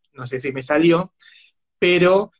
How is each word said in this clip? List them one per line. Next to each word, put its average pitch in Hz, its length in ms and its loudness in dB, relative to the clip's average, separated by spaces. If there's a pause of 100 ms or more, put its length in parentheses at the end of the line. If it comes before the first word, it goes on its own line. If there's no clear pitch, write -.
(120)
no 131 120 -16
sé 127 140 -10
si 131 140 -8
me 131 100 -8
salió, 165 520 0 (680)
pero 180 600 2